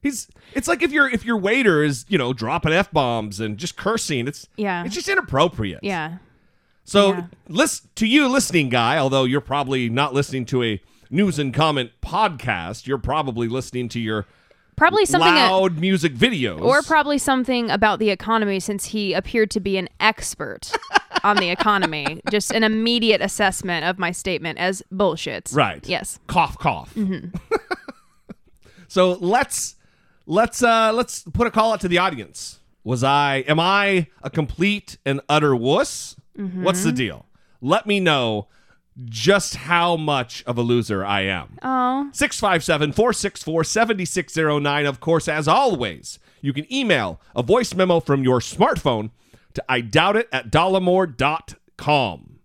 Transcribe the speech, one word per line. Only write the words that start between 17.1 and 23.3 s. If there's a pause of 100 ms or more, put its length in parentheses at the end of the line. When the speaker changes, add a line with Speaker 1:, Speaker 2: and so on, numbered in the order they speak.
Speaker 2:
something
about
the
economy,
since
he
appeared
to
be
an (100)
expert (280)
<laughs>
on
the
economy. (100)
Just
an
immediate
assessment